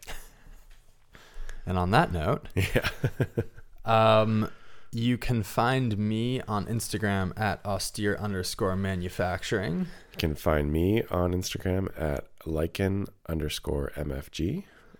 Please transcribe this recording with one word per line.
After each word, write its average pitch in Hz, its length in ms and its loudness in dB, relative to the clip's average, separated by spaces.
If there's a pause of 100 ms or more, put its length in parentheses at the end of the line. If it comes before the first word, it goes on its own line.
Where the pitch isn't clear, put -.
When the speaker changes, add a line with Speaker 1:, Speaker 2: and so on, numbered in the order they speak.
Speaker 1:
<laughs> - 0 - (1600)
Speaker 2:
And 92 120 0
on 90 140 2
that 170 200 6
note, 87 440 0
Speaker 1:
Yeah. - 340 2 (460)
<laughs> - 500 -6
Speaker 2:
um, 110 640 6 (420)
you 120 260 0
can 117 260 0
find 123 540 2
me 110 440 0
on 101 260 -2
Instagram 101 720 0
at 101 260 -2
austere 101 520 -2
underscore 95 580 -2
manufacturing. 95 1120 -2 (240)
Speaker 1:
You - 60 -16
can 76 180 0
find 73 360 2
me 92 380 4
on 90 240 2
Instagram 92 560 -2 (100)
at 73 260 -2 (200)
lichen 90 640 0 (200)
underscore 73 680 -2
M 73 160 -4
F 67 200 -8
G 123 340 -2 (340)